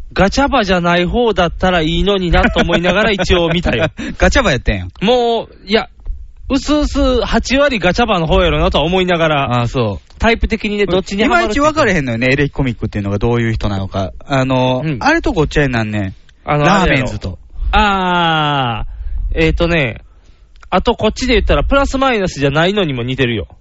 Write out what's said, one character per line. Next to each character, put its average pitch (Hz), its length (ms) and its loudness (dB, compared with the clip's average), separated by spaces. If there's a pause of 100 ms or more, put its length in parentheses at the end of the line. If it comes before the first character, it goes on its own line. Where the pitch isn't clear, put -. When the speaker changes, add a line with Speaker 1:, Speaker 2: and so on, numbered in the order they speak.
(120)
Speaker 1:
ガ 190 180 2
チ 262 120 0
ャ 277 60 2
バ 240 160 2
じ 190 100 0
ゃ 175 60 2
な 175 160 2
い 180 80 0
方 214 300 0
だ 175 120 2
っ 160 60 -2
た 185 180 0
ら 175 120 2
い 156 40 -2
い 170 160 0
の 196 140 2
に 180 160 0
な 180 100 4
と 247 200 2
思 170 120 0
い 165 60 2
な 175 120 0
が 208 120 2
ら 226 80 2
一 185 240 2
応 170 140 2
見 170 120 0
た - 140 -2
よ。 160 100 0 (160)
Speaker 2:
<laughs> 277 160 -8
ガ 185 120 4
チ 285 100 4
ャ - 20 0
バ 202 80 0
や 131 60 0
っ 113 40 -4
た - 120 0
ん 98 60 -2
や。 90 80 -8 (140)
Speaker 1:
も 233 440 2
う、 - 200 -20
い 190 80 -4
や、 214 180 0 (580)
う 269 100 0
す 269 160 0
う 294 140 2
す 262 360 0
八 233 340 0
割 277 200 2
ガ 180 160 0
チ 240 80 0
ャ 240 40 2
バ 208 120 0
の 165 80 0
方 185 160 4
や 170 80 2
ろ 151 80 0
な 175 140 2
と 170 60 2
は 143 60 2
思 180 180 0
い 185 40 0
な 175 120 0
が 160 100 2
ら、 139 340 0
Speaker 2:
あ、 120 60 -2
そ 110 360 -4
う。 - 140 -20
Speaker 1:
タ 226 140 2
イ 226 60 0
プ - 100 0
的 220 200 -4
に 208 100 -2
ね、 202 80 2
ど 185 120 0
っ 190 40 0
ち 196 140 -8
に 202 60 0
ハ 220 60 2
マ 349 140 4
る - 20 0
っ - 40 -2
て 214 60 -2
い - 40 -2
う - 0 -
Speaker 2:
い - 20 0
ま 302 100 4
い - 20 -2
ち - 20 -8
分 302 40 0
か 302 60 2
れ 196 100 2
へ 160 60 0
ん 135 40 -4
の 123 80 -4
よ 113 60 -4
ね、 123 140 0
エ 139 40 2
レ 143 100 2
キ 143 40 -6
コ - 140 -4
ミ 123 100 -2
ッ - 40 -10
ク 113 80 -6
っ - 20 -8
て 107 100 -6
い 101 40 -4
う - 20 -6
の 98 60 -2
が 101 80 -2
ど 117 120 0
う 120 100 0
い 117 100 0
う - 20 -2
人 113 160 -2
な 101 100 -4
の 95 80 -4
か。 98 260 -6 (120)
あ 135 200 0
の、 127 400 0
Speaker 1:
う 160 40 -4
ん。 139 120 -4
Speaker 2:
あ 294 120 2
れ 330 100 2
と 311 100 -2
ご 160 120 0
っ - 20 2
ち 151 140 0
ゃ 143 60 2
に 131 60 -2
な 113 120 0
ん 107 80 -4
ね 104 60 -2
ん。 98 160 -6 (300)
Speaker 1:
あ 147 140 0
の、 147 60 2
Speaker 2:
ラ 185 220 4
ー 147 40 2
メ 135 120 0
ン - 40 -4
ズ 104 140 -8
と。 92 180 -10 (320)
Speaker 1:
あ 202 80 4
れ 214 60 4
や 208 60 2
ろ。 196 80 0
あ 156 880 0 (480)
ー、 160 120 2
え - 40 4
ー 160 40 0
と 170 140 0
ね、 143 300 -2 (720)
あ 180 120 2
と 240 140 0
こ 214 120 0
っ 214 40 0
ち 254 160 -4
で 254 60 2
言 196 80 4
っ - 40 -2
た 180 80 2
ら - 80 2
プ - 140 0
ラ 277 100 2
ス 269 120 -4
マ 262 160 2
イ 214 40 0
ナ 190 80 0
ス 143 140 -8
じ 139 60 2
ゃ 139 40 2
な 156 160 2
い 190 60 0
の 208 100 0
に 151 100 -2
も 123 120 -4
似 127 120 -4
て 131 80 0
る 117 120 -2
よ。 98 100 -6 (140)